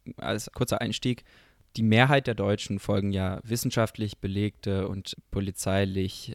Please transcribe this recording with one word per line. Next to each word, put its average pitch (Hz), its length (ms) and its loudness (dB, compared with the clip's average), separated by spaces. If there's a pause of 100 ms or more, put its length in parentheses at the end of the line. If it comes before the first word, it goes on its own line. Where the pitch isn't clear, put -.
(160)
als - 360 -4
kurzer - 280 0
Einstieg. 120 440 -2 (520)
Die 110 60 0
Mehrheit 127 440 6
der 117 80 -2
Deutschen 101 440 0
folgen 101 340 0
ja 92 300 -2
wissenschaftlich 113 760 -2
belegte 98 720 -2
und 95 280 -8 (140)
polizeilich 95 1040 -2